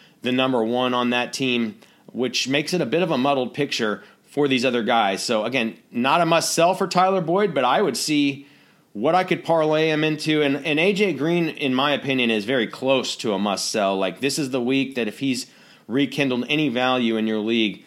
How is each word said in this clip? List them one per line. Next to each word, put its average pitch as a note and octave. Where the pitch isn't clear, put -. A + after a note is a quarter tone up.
the B2+
number B2+
one B2
on B2
that B2
team, A#2+
which B2
makes D3
it F3
a C#3
bit D#3+
of E3+
a C#3+
muddled C3
picture A#2+
for C#3+
these B2+
other B2
guys. G#2
So A2
again, A#2
not C3+
a E3
must E3
sell E3+
for F#3
Tyler F#3
Boyd, F3
but C3+
I C#3
would C#3
see C#3+
what B2+
I F#3
could E3+
parlay D#3
him D#3
into. D#3
And, C#3
and D3+
A G3
J F#3
Green, E3
in C3+
my C#3
opinion, B2+
is G#2+
very A#2
close B2+
to A2
a G2
must G2+
sell. G2
Like, F#2
this C3+
is C3+
the C3
week C3+
that A#2
if G#2
he's C3
rekindled B2+
any D3+
value B2
in A2
your A2
league, A2